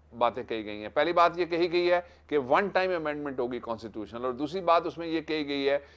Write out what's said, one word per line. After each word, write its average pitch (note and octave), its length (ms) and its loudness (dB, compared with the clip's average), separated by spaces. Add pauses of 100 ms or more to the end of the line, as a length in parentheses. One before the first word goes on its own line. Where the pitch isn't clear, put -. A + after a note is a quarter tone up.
(140)
बातें A#2 320 0
कही A2+ 160 -4
गई G#2 180 -10
हैं। G#2 120 -10
पहली D#3 200 2
बात E3+ 260 4
ये F3 80 0
कही E3+ 220 0
गई F3 180 2
है F3 200 2 (220)
कि D3 80 0
वन D3 320 2
टाइम F#3 280 0
अमेंडमेंट D3 440 -4
होगी B2 180 -2
कॉन्स्टिट्यूशनल, A2 640 -8
और B2+ 120 -2
दूसरी D3 280 -6
बात E3+ 260 4
उसमें E3 200 -8
ये D#3+ 140 -2
कही D#3 240 -4
गई C#3 200 -2
है C#3 140 2 (180)